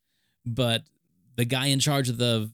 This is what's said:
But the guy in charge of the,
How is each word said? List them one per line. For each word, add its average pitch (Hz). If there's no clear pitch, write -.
But 117
the 120
guy 131
in 135
charge 139
of 117
the, 113